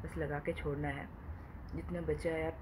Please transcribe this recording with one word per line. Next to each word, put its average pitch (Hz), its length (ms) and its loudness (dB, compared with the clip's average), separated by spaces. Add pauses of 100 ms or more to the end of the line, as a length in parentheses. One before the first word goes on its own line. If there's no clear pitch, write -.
बस 165 140 -4
लगा 147 220 2
के 165 140 0
छोड़ना 147 340 2
है। 139 200 0 (680)
जितना 175 260 0
बचा 156 280 4
है 160 180 4
आप 165 140 0